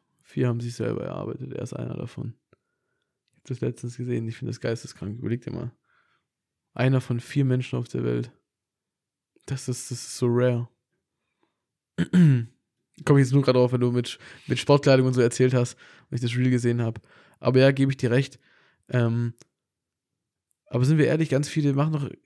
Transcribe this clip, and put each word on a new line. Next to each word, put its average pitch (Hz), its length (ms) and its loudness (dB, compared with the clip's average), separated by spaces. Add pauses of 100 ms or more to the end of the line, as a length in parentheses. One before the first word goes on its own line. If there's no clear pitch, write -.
(220)
vier 131 240 -2
haben 120 140 -2
sich 117 140 -8
selber 110 300 -6
erarbeitet. - 480 -10
Er - 100 -8
ist - 100 -10
einer - 240 -10
davon. - 380 -10 (1000)
Ich - 60 -20
hab - 80 -20
das 127 140 -8
letztens 123 360 -6
gesehen, 120 320 -4
ich 113 80 -8
find 123 120 -8
das 120 120 -10
geisteskrank. 113 580 -8
Überleg 127 240 -4
dir - 100 -10
mal. 120 200 -8 (1000)
Einer 131 260 2
von 120 180 -6
vier 139 260 -2
Menschen 127 340 -2
auf 120 100 -6
der 123 160 -6
Welt. 120 260 -2 (1160)
Das 131 220 -8
ist, - 220 -8
das 120 80 -8
ist - 200 -14
so 123 100 0
rare. 120 400 0 (1300)
<clears throat> 151 480 4 (580)
Komm 143 120 6
ich 139 80 6
jetzt 123 80 -2
nur 139 100 4
gerade 127 160 4
drauf, 123 140 4
wenn 123 80 0
du 123 120 2
mit, 120 260 -4 (300)
mit 131 100 -2
Sportkleidung 135 480 4
und 131 80 0
so 127 60 2
erzählt 123 340 2
hast 123 220 0 (340)
und - 60 -8
ich 120 40 -4
das 120 160 -4
Reel 127 140 2
gesehen 120 320 0
hab. 113 180 -4 (380)
Aber 127 220 4
ja, 135 100 8
gebe 135 220 0
ich 135 40 -4
dir 120 140 -2
recht. 135 300 0 (480)
Ähm, 117 460 0 (1300)
aber 123 180 0
sind 151 140 2
wir 143 80 4
ehrlich, 156 240 0
ganz 143 180 0
viele 143 260 0
machen 151 180 0
doch 143 180 -6 (160)